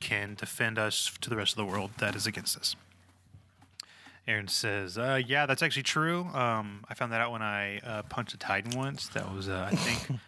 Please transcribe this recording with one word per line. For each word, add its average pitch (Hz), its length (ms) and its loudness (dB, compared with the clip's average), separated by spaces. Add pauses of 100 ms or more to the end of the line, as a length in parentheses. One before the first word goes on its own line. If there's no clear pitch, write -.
can 101 340 0
defend 110 420 0
us 107 440 2
to - 100 -6
the 117 60 2
rest 101 160 2
of - 40 -4
the 107 80 0
world 98 340 0
that 104 180 2
is 98 100 0
against - 320 0
us. - 160 -2 (1500)
Eren 104 220 0
says, 101 480 0
"Uh, 131 260 2
yeah, 135 220 4
that's 131 160 4
actually 139 220 0
true. 170 400 2 (100)
Um, 110 540 0
I 113 60 -8
found 120 180 -2
that 113 80 2
out 120 100 2
when 113 120 -4
I, 101 360 0
uh, 110 240 -4
punched - 320 -4
a - 20 -10
titan 104 400 0
once. 135 300 -2
That 98 260 -4
was, 95 160 -4
uh, 92 220 -2
I - 60 6
think, 117 520 0